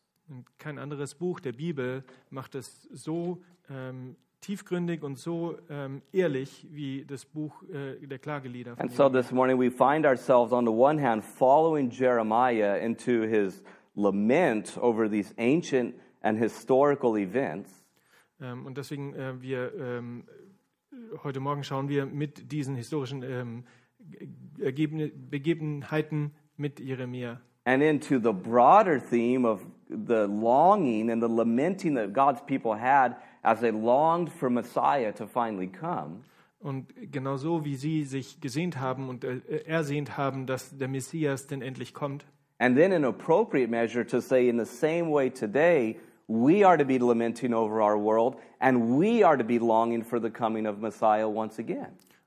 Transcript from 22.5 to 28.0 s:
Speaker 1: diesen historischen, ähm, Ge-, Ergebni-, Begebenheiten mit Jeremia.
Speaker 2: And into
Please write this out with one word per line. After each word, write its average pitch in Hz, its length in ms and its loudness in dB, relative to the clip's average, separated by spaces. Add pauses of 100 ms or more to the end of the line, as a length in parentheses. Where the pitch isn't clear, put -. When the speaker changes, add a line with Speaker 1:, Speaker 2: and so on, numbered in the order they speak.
Speaker 1:
diesen 139 240 -6
historischen, 131 480 -8
ähm, 123 420 -10 (360)
Ge-, 143 280 -18 (360)
Ergebni-, 151 500 -2
Begebenheiten 147 1160 -4 (240)
mit 143 240 -8
Jeremia. 123 600 -8 (240)
Speaker 2:
And 131 180 4
into 147 360 2